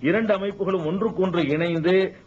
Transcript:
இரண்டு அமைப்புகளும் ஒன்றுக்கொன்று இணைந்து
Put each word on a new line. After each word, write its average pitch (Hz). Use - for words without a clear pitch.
இரண்டு 208
அமைப்புகளும் 190
ஒன்றுக்கொன்று 185
இணைந்து 165